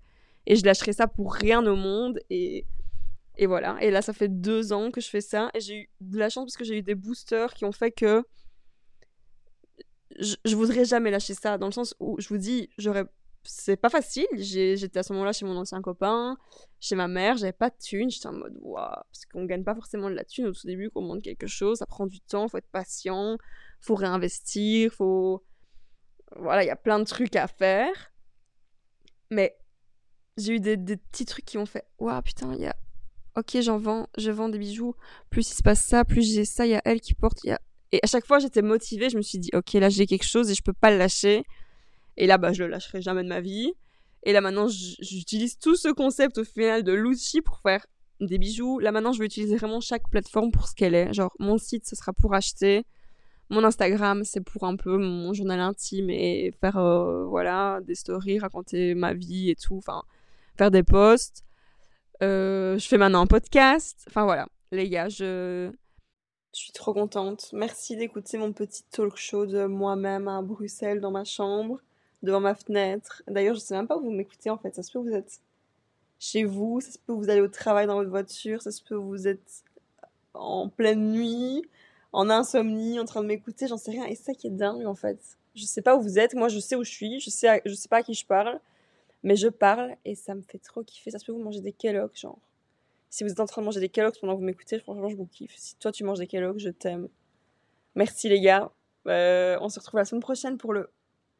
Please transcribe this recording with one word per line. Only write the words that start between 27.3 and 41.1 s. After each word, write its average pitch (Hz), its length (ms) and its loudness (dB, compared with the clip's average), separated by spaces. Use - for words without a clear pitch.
à 170 120 2
faire. 208 640 0
Mais 196 260 2
j'ai 220 160 -2
eu 226 60 2
des, 208 180 0
des 185 200 -6
petits - 280 -10
trucs - 200 -10
qui - 120 -10
m'ont 208 80 -4
fait, - 200 -12
waouh, 240 240 -4
putain, 254 320 -2
il - 80 -8
y - 60 -4
a, - 80 -6
ok, 226 260 -4
j'en 226 160 2
vends, 220 300 -4
je 214 140 -4
vends 220 180 -4
des 214 100 -4
bijoux. 208 360 -6
Plus - 180 0
il - 60 -10
se - 80 2
passe 208 200 8
ça, 240 220 6
plus - 160 6
j'ai 214 240 2
ça, 240 200 0
il 233 60 4
y 214 40 4
a - 100 2
elle 226 160 2
qui - 120 0
porte, - 300 0
il - 40 -10
y - 40 0
a... - 80 -2
Et 190 120 4
à 214 40 6
chaque 240 180 2
fois, 285 140 6
j'étais 247 220 2
motivée, 220 480 0
je 233 80 -2
me 208 40 0
suis 208 160 -6
dit, 175 160 -6
ok, - 200 0
là, 196 160 6
j'ai 202 160 4
quelque 190 200 0
chose 226 240 2
et 196 60 0
je - 80 -4
peux 190 100 0
pas 214 180 8
le 202 60 6
lâcher. 202 460 2